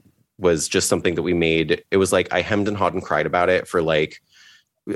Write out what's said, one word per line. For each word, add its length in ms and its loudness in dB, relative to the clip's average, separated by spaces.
was 300 0
just 220 0
something 260 0
that 80 -4
we 100 0
made. 600 0
It 60 4
was 140 2
like, 200 0
I 80 0
hemmed 260 0
and 100 -4
hawed 180 0
and 100 -6
cried 200 -2
about 240 0
it 200 2
for, 140 0
like, 380 0